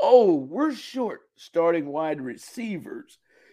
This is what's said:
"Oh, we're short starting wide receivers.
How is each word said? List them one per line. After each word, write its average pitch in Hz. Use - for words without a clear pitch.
"Oh, 220
we're 185
short 233
starting 170
wide 151
receivers. -